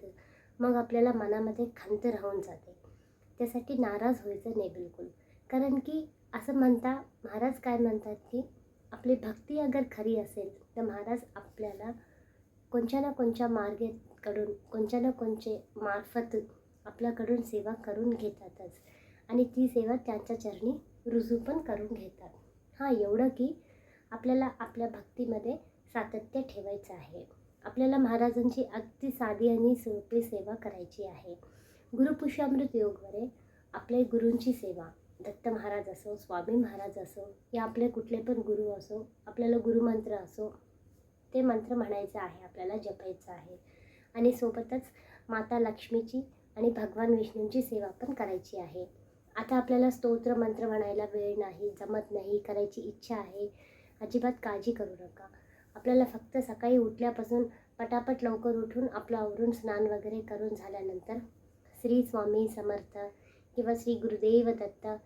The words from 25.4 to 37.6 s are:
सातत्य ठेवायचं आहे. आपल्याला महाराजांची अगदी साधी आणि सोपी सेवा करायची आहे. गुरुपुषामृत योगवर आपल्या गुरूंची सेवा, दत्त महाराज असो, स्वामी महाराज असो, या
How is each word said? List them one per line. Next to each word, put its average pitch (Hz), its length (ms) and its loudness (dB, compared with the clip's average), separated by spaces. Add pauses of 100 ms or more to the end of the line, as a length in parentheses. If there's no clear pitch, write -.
सातत्य 226 560 -4
ठेवायचं 202 440 -10
आहे. 160 300 -16 (420)
आपल्याला 262 320 4
महाराजांची 240 680 4
अगदी 220 460 -8
साधी 226 380 2
आणि 233 260 6
सोपी 233 460 -2
सेवा 208 340 -6
करायची 190 500 -10
आहे. 175 300 -14 (580)
गुरुपुषामृत 277 800 2
योगवर 202 480 -2 (500)
आपल्या 240 280 2 (100)
गुरूंची 233 420 4
सेवा, 175 360 -8 (300)
दत्त 202 300 -6
महाराज 208 400 -4
असो, 208 280 -10
स्वामी 185 400 -2
महाराज 202 420 -2
असो, 202 320 -12 (220)
या 226 100 -2